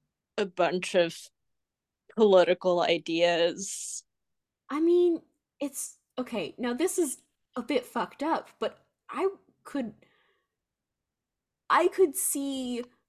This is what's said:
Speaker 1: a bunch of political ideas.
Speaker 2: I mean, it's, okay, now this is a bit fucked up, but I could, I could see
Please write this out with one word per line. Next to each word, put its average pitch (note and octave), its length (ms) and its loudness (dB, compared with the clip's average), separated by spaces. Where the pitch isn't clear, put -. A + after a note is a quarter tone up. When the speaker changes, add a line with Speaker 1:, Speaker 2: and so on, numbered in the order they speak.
Speaker 1:
a G3+ 80 -2
bunch F3 480 -2
of E3+ 200 2
political F3+ 640 4
ideas. E3+ 1200 0
Speaker 2:
I C#4+ 100 -6
mean, F4 400 4
it's, - 380 -10
okay, A#3 380 -6
now A#3+ 160 -4
this D#4+ 260 0
is D4+ 200 -2
a A#3+ 60 -4
bit C#4 220 -2
fucked - 380 -8
up, D4+ 260 -2
but - 200 -6
I F#4 180 -2
could, B3+ 280 -6
I E4 200 4
could F4+ 280 2
see C4 680 -4